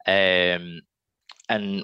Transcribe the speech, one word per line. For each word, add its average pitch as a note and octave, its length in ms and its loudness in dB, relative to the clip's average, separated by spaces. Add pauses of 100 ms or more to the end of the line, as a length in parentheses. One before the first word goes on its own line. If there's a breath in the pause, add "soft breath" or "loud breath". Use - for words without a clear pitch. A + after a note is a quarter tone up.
Um, F2+ 760 2 (680)
and G2+ 360 -2